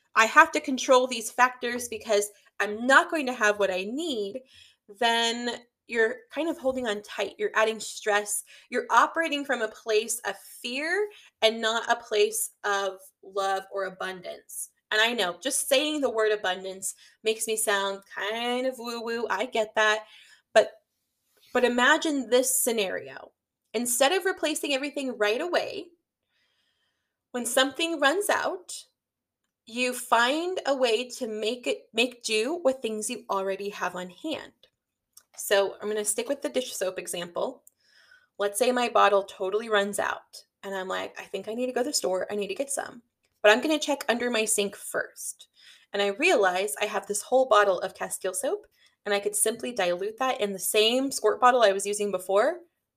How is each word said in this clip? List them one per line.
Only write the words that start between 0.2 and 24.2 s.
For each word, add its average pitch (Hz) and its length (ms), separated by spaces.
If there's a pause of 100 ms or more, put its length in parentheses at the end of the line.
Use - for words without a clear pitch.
have 311 260
to 302 80
control 262 480
these 233 240
factors 247 560
because 214 420 (300)
I'm 208 260
not 302 240
going 302 180
to 254 60
have 208 260
what 190 120
I 185 140
need," 254 580 (560)
then 233 600 (260)
you're 233 300 (120)
kind 311 200
of - 80
holding 254 300
on 208 140
tight. - 360
You're 208 180
adding 220 240
stress. - 640 (260)
You're 240 200
operating 294 540
from 254 180
a 220 60
place 220 580
of 202 120
fear 320 720 (320)
and 220 180
not 226 320
a 233 100
place 214 500 (120)
of 196 360 (240)
love 190 400 (100)
or 196 120
abundance. 185 840 (220)
And 214 100
I 233 120
know, 180 280
just - 280
saying 302 320
the 254 80
word 214 220
abundance 190 640 (280)
makes 220 240
me 220 80
sound 196 460 (120)
kind 240 540
of 254 100
woo-woo. 233 520
I 196 160
get 220 300
that. 214 280 (500)
But, 214 180 (800)
but 247 100
imagine 262 640
this 254 320
scenario. 185 720 (420)
Instead 240 380
of 370 140